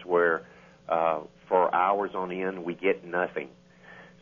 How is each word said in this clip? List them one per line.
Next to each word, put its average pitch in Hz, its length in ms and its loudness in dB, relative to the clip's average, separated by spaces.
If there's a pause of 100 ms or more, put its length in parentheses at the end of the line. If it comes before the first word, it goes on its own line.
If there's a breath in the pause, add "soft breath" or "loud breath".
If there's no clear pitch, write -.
where, 85 380 2 (460 loud breath)
uh, 82 300 0 (300)
for 92 260 4
hours 98 400 2
on 92 160 -6
end 92 320 -6
we 85 100 -6
get 87 320 -2
nothing. 87 440 -4 (720 loud breath)